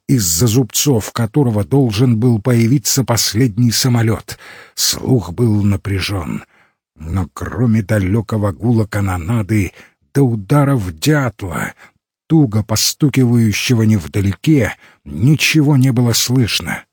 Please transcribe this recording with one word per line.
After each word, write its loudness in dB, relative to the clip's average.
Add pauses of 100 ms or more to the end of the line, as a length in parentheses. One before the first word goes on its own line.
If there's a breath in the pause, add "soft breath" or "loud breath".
из-за 0
зубцов 0
которого 0
должен 2
был 2
появиться 2
последний 0
самолет. -2 (360 loud breath)
Слух -2
был 0
напряжен. -4 (520 soft breath)
Но -6
кроме -2
далекого -2
гула 0
канонады -2 (420 loud breath)
до 2
ударов 0
дятла, -4 (540 loud breath)
туго 2
постукивающего 0
невдалеке, 0 (280 soft breath)
ничего 2
не 4
было 2
слышно. -2